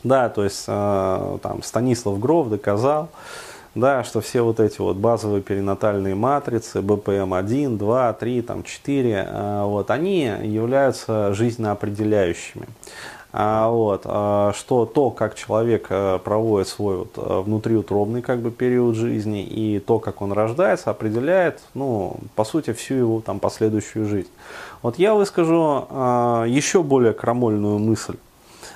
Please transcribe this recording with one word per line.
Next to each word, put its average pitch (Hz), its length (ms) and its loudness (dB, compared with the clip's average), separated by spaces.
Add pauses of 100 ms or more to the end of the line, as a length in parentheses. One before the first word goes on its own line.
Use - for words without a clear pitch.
Да, 123 240 4
то 104 160 -2
есть, - 240 -4
э, 95 720 0
там, 101 200 -6
Станислав 113 560 0
Гров 139 300 2
доказал, 117 600 0 (680)
да, 127 300 2
что - 160 -2
все 120 220 -2
вот 113 180 2
эти 104 220 2
вот 95 140 0
базовые 107 460 2
перинатальные 98 720 -2
матрицы, 120 680 -2
Б 101 160 2
П 101 200 -2
М 95 160 -2
один, 113 440 0
два, 113 340 2
три, 120 300 -4
там, 98 220 -8
четыре, 123 680 -2
э, 104 340 -4
вот, 101 260 -2
они 165 340 0 (180)
являются 113 920 0
жизнеопределяющими. 104 1300 -2 (680)
А, 110 380 2
вот, 107 340 2
а, 101 500 0
что 123 300 2
то, 123 260 2
как 110 260 -4
человек, 113 540 0
э, 95 320 2
проводит 104 460 2
свой 98 300 -4
вот, 101 180 -10
э, 95 300 -2
внутриутробный, 107 760 0
как 123 180 -2
бы, 117 100 -2
период 123 460 2
жизни, 110 460 -2
и 107 360 -2
то, 113 220 2
как - 200 -8
он 101 120 -4
рождается, 120 580 0
определяет, 135 720 0 (140)
ну, 120 420 -2 (200)
по 107 80 2
сути, 147 300 -2
всю - 200 -6
его 113 280 2
там 98 180 -4
последующую 107 680 0
жизнь. 101 220 -2 (540)
Вот 120 160 -2
я 202 160 4
выскажу, 165 720 2
э, 120 600 2
еще 147 340 2
более 131 320 4
крамольную 107 640 2
мысль, 107 380 0 (600)